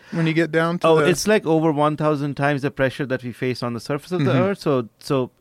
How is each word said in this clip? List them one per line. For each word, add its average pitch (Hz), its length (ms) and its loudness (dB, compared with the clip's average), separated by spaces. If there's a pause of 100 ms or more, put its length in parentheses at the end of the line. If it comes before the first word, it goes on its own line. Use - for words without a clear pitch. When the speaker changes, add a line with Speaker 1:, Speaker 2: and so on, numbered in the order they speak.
(120)
Speaker 1:
when 165 160 0
you 156 60 2
get 165 160 2
down 165 300 0
to - 80 2
Speaker 2:
Oh, 165 120 6
Speaker 1:
the 151 100 4
Speaker 2:
it's, 175 180 0
like, 208 180 2
over 160 280 2
one 147 240 0
thousand 147 380 -2
times 143 260 0
the 139 100 -2
pressure 135 340 -2
that 123 160 -4
we 123 120 -10
face 127 280 -4
on 120 120 -4
the 117 80 -8
surface 151 320 -6
of 170 100 0
the 131 80 0
Speaker 1:
Mm-hmm. 135 120 2
Speaker 2:
Earth. 190 160 -2
So, 127 280 0 (120)
so 131 420 -2